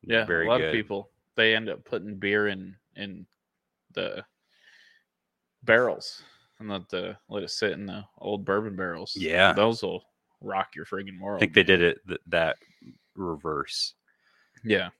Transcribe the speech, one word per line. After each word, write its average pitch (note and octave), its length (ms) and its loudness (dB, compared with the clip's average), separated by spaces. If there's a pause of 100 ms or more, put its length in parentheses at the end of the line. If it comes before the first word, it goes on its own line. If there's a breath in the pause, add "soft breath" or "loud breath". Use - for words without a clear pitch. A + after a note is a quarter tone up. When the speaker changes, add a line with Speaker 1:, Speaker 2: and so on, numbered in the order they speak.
Speaker 1:
Yeah, A2+ 220 2
Speaker 2:
Very E2+ 220 2
Speaker 1:
a - 20 0
lot B2 100 4
Speaker 2:
good. A#2 100 0
Speaker 1:
of G#2+ 40 0
people, G2+ 360 -4 (260)
they A2 200 4
end A2 140 -2
up - 160 -8
putting G#2 320 -6
beer G#2 300 2
in, F#2+ 280 -6 (200)
in G2 300 -12 (680)
the F#2+ 300 -6 (1400 soft breath)
barrels A#2 580 2 (380 soft breath)
and G#2+ 100 -14
let F#2+ 200 -8
the, F#2 280 -6 (120)
let G#2 140 -6
it E2+ 80 -10
sit G#2 200 -2
in G2+ 140 -8
the G2 180 -12 (160)
old G2+ 260 -6
bourbon G2+ 300 -2
barrels. F2+ 400 -8
Speaker 2:
Yeah. F2+ 380 4
Speaker 1:
Those A2 300 2
will F2+ 200 -6 (380)
rock F#2+ 340 -4
your D2+ 100 -14
friggin' G2 340 -10
world, G2 180 -6
Speaker 2:
I - 40 -6
think E2 120 0
they G2 80 10
Speaker 1:
man. F#2 60 6
Speaker 2:
did F#2 140 8
it E2+ 260 4
th-, F#2 200 -8
that E2 300 0 (580)
reverse. D#2+ 760 -6 (680)
Speaker 1:
Yeah. F#2+ 260 0 (100)